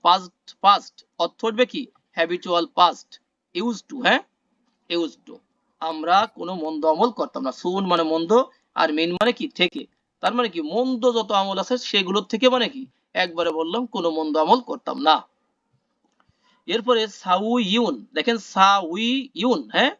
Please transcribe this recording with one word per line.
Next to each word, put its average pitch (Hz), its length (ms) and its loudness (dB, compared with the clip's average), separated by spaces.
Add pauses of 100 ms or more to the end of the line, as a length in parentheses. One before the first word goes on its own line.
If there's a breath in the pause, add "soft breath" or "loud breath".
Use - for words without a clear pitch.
পাস্ট, - 600 0
পাস্ট। - 440 2 (140)
অর্থ 170 260 -4
উঠবে 226 200 2
কি? 143 220 -8 (240)
হ্যাবিচুয়াল 170 540 -2
পাস্ট, - 560 0 (340)
used 214 380 -6
to, 262 80 -10
হ্যাঁ? 226 180 2 (680)
used 170 420 -6
to। - 60 -18 (420)
আমরা 165 560 0
কোনো 175 200 -10
মন্দ 156 300 -6
আমল 170 240 2
করতাম 139 340 -8
না। 131 80 -4
সুন 190 340 -4
মানে 175 180 0
মন্দ, 165 400 2 (320 soft breath)
আর 160 180 0
মিন 165 200 0
মানে 233 180 0
কি? 233 160 -8
থেকে। - 380 -4 (340)
তার 208 140 -2
মানে 240 160 0
কি? 170 120 -6
মন্দ 240 500 0
যত 220 200 -2
আমল 196 280 0
আছে, 247 180 -2
সেগুলোর 196 460 -2
থেকে 233 260 0
মানে 247 200 0
কি? 269 160 -12 (280)
একবারে 170 380 -2
বললাম, 165 340 -4
কোনো 170 260 -4
মন্দ 156 260 -4
আমল 175 220 4
করতাম - 400 -10
না। 151 280 2 (1400)
এরপরে 220 420 0
সাউইউন, 202 1080 0
দেখেন 233 240 0
সাউইউন, 196 1300 2
হ্যাঁ? 220 280 2